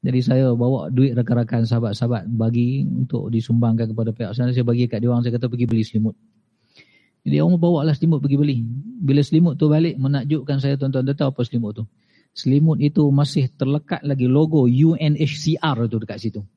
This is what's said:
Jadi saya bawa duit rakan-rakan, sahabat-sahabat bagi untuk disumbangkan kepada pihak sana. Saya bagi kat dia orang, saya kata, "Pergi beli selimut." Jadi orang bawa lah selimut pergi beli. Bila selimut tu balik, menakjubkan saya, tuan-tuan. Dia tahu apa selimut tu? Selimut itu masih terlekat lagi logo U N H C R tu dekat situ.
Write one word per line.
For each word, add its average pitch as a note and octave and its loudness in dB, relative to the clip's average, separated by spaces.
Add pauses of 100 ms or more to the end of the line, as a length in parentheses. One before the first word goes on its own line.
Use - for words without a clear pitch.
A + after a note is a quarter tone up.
Jadi B2+ 0
saya C3 2
bawa A#2+ 0
duit B2+ 2
rakan-rakan, A#2 0
sahabat-sahabat A#2 -2
bagi A#2 0
untuk - -4
disumbangkan A2+ 0
kepada A2 -4
pihak A2 -8
sana. B2 0
Saya B2+ 0
bagi A#2+ 0
kat A2 -4
dia A#2+ 2
orang, A#2+ 0
saya A#2 -4
kata, A#2+ -2
"Pergi A#2+ 0
beli A2+ 0
selimut." A2 0 (1040)
Jadi C#3+ 0
orang E3 2
bawa E3+ 2
lah D#3+ 2
selimut D3 0
pergi C#3 2
beli. D3 0 (460)
Bila C#3 4
selimut D#3+ 2
tu D#3 4
balik, D#3 2
menakjubkan C#3 -2
saya, C#3 -2
tuan-tuan. C3 -2
Dia C#3 -2
tahu C#3+ -2
apa A#2+ 0
selimut A2+ -4
tu? A2 -8 (480)
Selimut D3+ 2
itu D3 2
masih C#3 0
terlekat D3 -4
lagi C3+ -2
logo D3 4
U C#3+ 4
N D3+ 0
H D#3 -2
C - -2
R B2+ 0
tu A2+ -2
dekat G#2 -10
situ. A2 -8 (160)